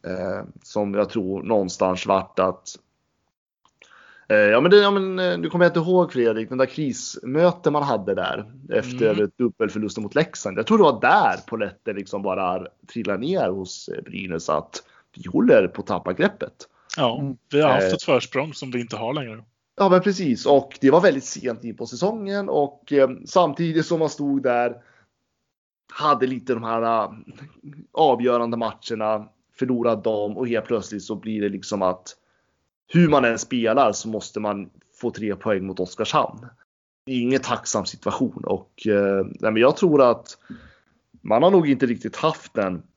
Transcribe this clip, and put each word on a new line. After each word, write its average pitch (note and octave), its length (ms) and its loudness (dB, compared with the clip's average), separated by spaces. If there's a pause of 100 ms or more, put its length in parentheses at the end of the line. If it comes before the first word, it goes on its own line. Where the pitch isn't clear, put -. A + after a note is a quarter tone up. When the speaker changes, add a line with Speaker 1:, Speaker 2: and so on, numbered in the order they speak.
Speaker 1:
Eh, F#2 380 -8 (180)
som G2+ 300 -4
jag G2+ 160 0
tror F#2+ 340 -4
någonstans F#2 640 0
vart F#2+ 320 0
att, F#2 280 -2 (1600)
eh, G#2+ 100 4
ja, G#2+ 240 6
men F3 100 4
det, G3+ 60 10
ja, G3+ 140 6
men, F#3+ 280 -2
eh, F3+ 200 -2
nu E3 100 -6
kommer F3 160 4
jag E3+ 40 6
inte E3+ 100 0 (120)
ihåg, F3+ 220 4
Fredrik, A2+ 360 0
den B2+ 80 -6
där C3 80 4
krismöte D3+ 1040 -2
man D3 120 0
hade G2+ 320 -2
där F#2 360 -6 (180)
efter A#2 440 0
Speaker 2:
Mm. G#2 240 0
Speaker 1:
dubbelförlusten G#2+ 680 -4
mot G2+ 120 -10
Leksand. G#2+ 420 -2
Jag A2 100 -4
tror A3 100 4
det G#3 60 8
var B2+ 180 4
där B2 460 2
polletten G#2 480 -8
liksom G2+ 260 -8
bara F#2 460 -4 (260)
trillade G2+ 260 -4
ner C#3+ 300 -2
hos, F#2+ 400 -8
eh, - 140 -10
Brynäs, F2+ 460 -8
att - 340 -4 (340)
vi F2+ 140 -14
håller C3+ 360 6
på - 140 -8
att - 60 -10
tappa F2+ 260 -4
greppet. - 400 -2 (440)
Speaker 2:
Ja, B2+ 220 0
Speaker 3:
Mm. C#3 180 -8 (140)
Speaker 2:
vi D3 100 2
har D3+ 80 4
haft G2 180 2
Speaker 1:
Eh. F#2 60 2
Speaker 2:
ett F#2 100 -4
försprång C#3 500 -2
som C3 180 -12
vi B2 100 -4
inte A#2 160 -8
har A2+ 160 -4
längre. A#2 300 -10 (340)
Speaker 1:
Ja, G3 120 4
men F3+ 120 6
precis. F#3 440 -2
Och - 360 4
det C#3 100 6
var F3+ 100 6
väldigt D3 240 2
sent A#2 380 -10
in A2+ 140 -10
på - 80 -8
säsongen G3 640 -6
och, C#3+ 440 -2
eh, C3+ 160 6 (160)
samtidigt D#3+ 600 0
som E3+ 140 -2
man D#3 100 0
stod C#3 340 -4
där, A#2+ 320 0 (1160)
hade C#3+ 340 2
lite B2+ 260 -4
de A2+ 100 -4
här, A2+ 180 -2 (220)
eh, G2 60 -6 (840)
avgörande A#2+ 680 2
matcherna, A2 680 -4 (320)
förlorat A#2+ 440 0
dem G#2 340 -2
och B2 100 -4
helt A2+ 180 -2
plötsligt G#2 380 -6
så A2+ 120 -8
blir G#2+ 260 -6
det G2+ 80 0
liksom G2 320 -6
att - 340 -4 (720)
hur E3+ 220 4
man C#3 160 4
än A2+ 140 2
spelar A#2 520 2
så - 180 -8
måste G#2+ 300 -8
man G2+ 300 -6 (320)
få A#2 100 -4
tre G#2 240 -6
poäng F#2+ 300 -2
mot F#2 140 -8
Oskarshamn. A2 640 -4 (600)
Det C3 60 -10
är B2+ 100 -2
ingen B2+ 200 2
tacksam G#2+ 440 -4
situation - 600 -6
och, - 420 -6
eh, G2 380 2 (140)
nej, A2 120 0
men A2 100 0
jag C#3+ 160 4
tror D3+ 240 4
att - 360 2 (840)
man A2+ 220 2
har F#3 80 6
nog E3+ 180 4
inte C3 160 2
riktigt A#2 300 -4
haft - 420 -4
en F#2 260 -4 (140)